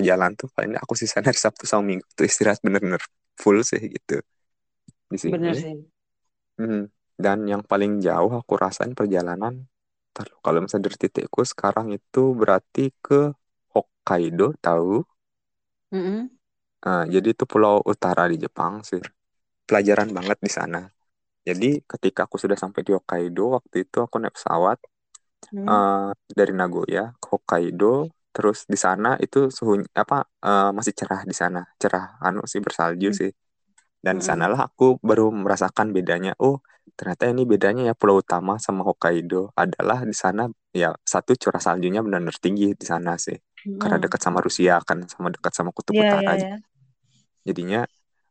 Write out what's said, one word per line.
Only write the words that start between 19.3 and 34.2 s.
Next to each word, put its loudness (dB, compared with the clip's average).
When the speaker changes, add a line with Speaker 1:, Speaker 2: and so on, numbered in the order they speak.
Speaker 1:
Pelajaran 4
banget -2
di -4
sana. -6
Jadi 0
ketika -2
aku -8
sudah 0
sampai -6
di 2
Hokkaido, -4
waktu -8
itu -18
aku -6
naik -6
pesawat, 2
Speaker 2:
Hmm. -2
Speaker 1:
eh, 2
dari 4
Nagoya -2
ke -12
Hokkaido, 0
terus 0
di 0
sana 2
itu 0
suhu, 0
apa, 0
eh, 4
masih -2
cerah -4
di -6
sana. -2
Cerah, 0
anu 0
sih, -4
bersalju -2
Speaker 2:
Hmm. 0
Speaker 1:
sih. -2
Dan 2